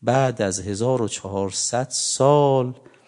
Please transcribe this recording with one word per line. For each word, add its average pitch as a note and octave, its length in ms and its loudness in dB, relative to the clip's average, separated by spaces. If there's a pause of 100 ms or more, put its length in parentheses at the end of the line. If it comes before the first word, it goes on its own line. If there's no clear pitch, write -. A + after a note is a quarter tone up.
بعد B2 400 2
از F#2+ 180 -2
هزار A#2 420 -2
و G#2 60 -2
چهارصد G2 840 -4
سال C3+ 840 2 (340)